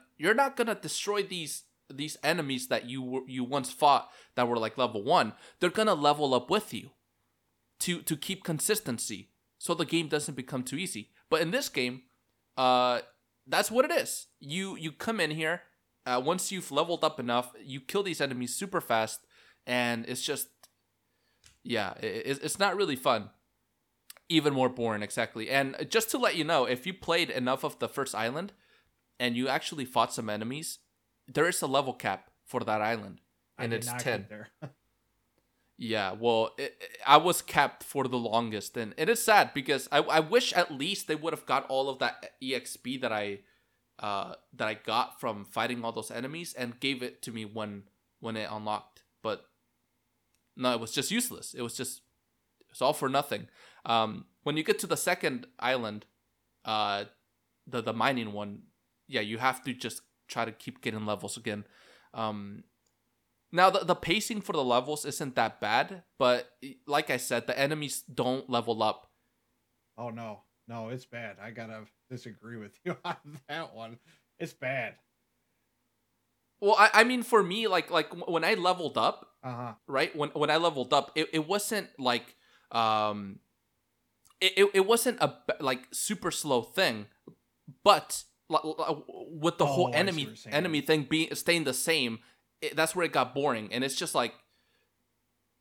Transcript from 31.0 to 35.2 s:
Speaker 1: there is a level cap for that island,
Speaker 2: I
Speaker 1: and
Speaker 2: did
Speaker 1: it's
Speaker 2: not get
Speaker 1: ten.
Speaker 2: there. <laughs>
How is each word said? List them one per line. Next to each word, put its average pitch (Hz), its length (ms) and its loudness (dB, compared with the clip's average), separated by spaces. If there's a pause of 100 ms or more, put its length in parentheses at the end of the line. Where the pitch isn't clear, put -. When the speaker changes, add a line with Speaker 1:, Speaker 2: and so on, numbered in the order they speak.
Speaker 1:
there 147 200 2
is 180 140 -2
a 160 60 -2
level 131 240 2
cap 98 380 -4 (140)
for 123 160 -4
that 107 220 0
island, 107 380 -4 (360)
Speaker 2:
I 131 80 -6
Speaker 1:
and 117 60 -2
Speaker 2:
did 113 80 -2
Speaker 1:
it's 117 80 -6
Speaker 2:
not 123 120 -6
get - 60 -6
Speaker 1:
ten. 107 240 -2
Speaker 2:
there. 107 200 -16 (140)
<laughs> 143 80 -14 (1080)